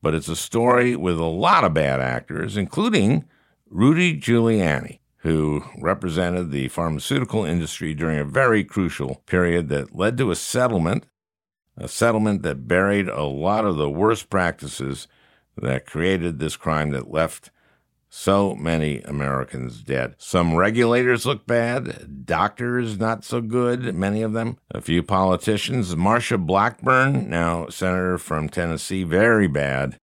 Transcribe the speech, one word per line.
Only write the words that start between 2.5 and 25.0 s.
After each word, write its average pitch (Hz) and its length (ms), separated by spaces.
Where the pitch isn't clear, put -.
including 147 680
Rudy 156 500
Giuliani, 104 800
who 76 460
represented 87 720
the 69 160
pharmaceutical 101 800
industry 80 500
during 78 240
a 73 60
very 110 380
crucial 73 640
period 87 420
that 71 260
led 110 240
to 127 100
a 85 60
settlement, 110 680
a - 100
settlement 107 560
that 69 240
buried 98 400
a 73 160
lot 85 420
of 92 100
the 73 140
worst 104 400
practices 71 800
that 65 280
created 85 520
this 76 200
crime 78 320
that 69 200
left - 400
so 98 460
many 76 480
Americans 67 760
dead. 64 360
Some 85 360
regulators 117 720
look 131 220
bad, 117 800
doctors 110 720
not 110 240
so 120 160
good, 120 560
many 101 260
of 110 120
them, 113 240
a - 120
few 85 200